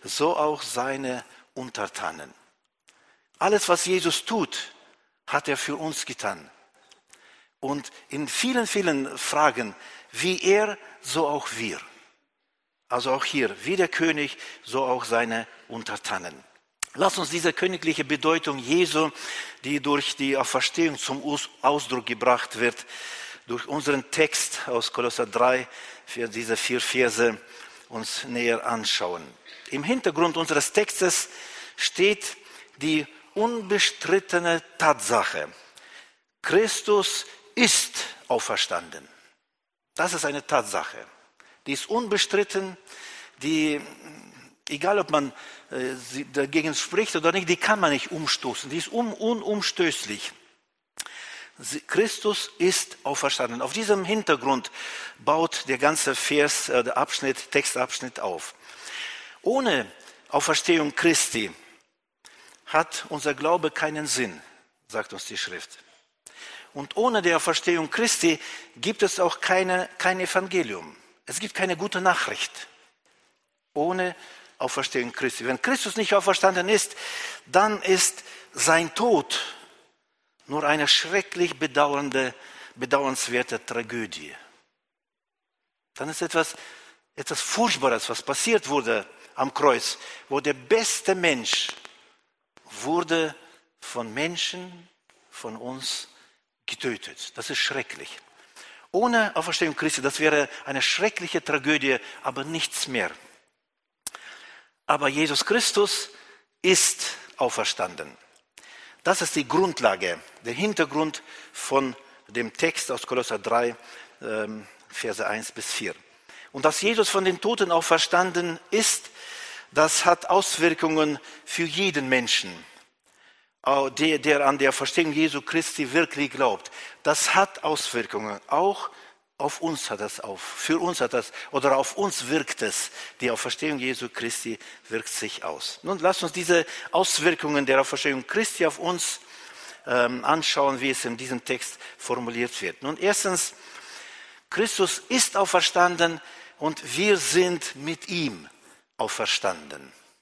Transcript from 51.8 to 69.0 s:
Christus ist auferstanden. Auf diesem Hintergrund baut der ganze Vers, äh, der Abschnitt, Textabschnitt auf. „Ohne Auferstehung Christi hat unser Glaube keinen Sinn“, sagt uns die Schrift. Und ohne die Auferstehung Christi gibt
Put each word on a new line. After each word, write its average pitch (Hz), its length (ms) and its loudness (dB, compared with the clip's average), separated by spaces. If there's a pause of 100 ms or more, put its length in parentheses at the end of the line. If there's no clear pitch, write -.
Christus - 760 0
ist - 460 2
auferstanden. 131 580 -2
Auf 131 100 -4
diesem 208 320 0
Hintergrund 139 680 0 (460)
baut 156 500 0
der 131 100 0
ganze 143 380 4
Vers, - 520 2
äh, 127 140 4
der 120 140 -2
Abschnitt, - 560 -2
Textabschnitt 131 640 -2
auf. 90 360 -6 (880)
„Ohne 208 480 2 (400)
Auferstehung 151 640 2
Christi 113 580 2 (1120)
hat - 420 0
unser 147 260 -2
Glaube 156 360 2
keinen 151 360 -4
Sinn“, 113 340 -2 (480)
sagt 110 240 -6
uns 95 140 -12
die 104 100 -10
Schrift. - 420 -10 (920)
Und 139 240 -8
ohne 220 240 4
die 170 140 6
Auferstehung 165 560 2
Christi 170 480 4 (380)
gibt 190 260 0